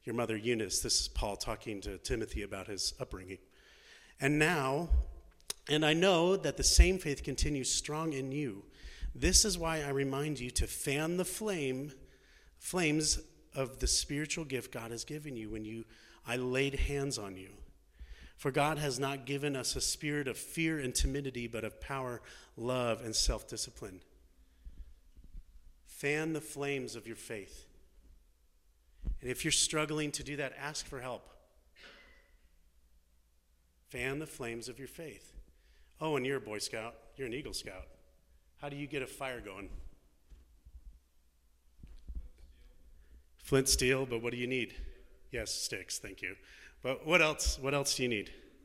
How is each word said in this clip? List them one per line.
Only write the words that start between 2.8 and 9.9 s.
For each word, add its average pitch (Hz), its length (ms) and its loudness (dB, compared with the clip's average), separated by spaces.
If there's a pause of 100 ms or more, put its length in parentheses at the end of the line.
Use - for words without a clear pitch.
upbringing. 92 400 -8 (800)
"And 143 180 6
now, 156 540 4 (760)
and 156 160 6
I 151 100 6
know 175 440 8
that 170 200 0
the - 60 2
same 180 360 10
faith 143 240 -2
continues 143 480 0
strong 156 420 0
in 135 180 -2
you. 131 340 -2 (500)
This 151 280 6
is 196 140 2
why 160 240 0
I 143 80 -2
remind 139 500 0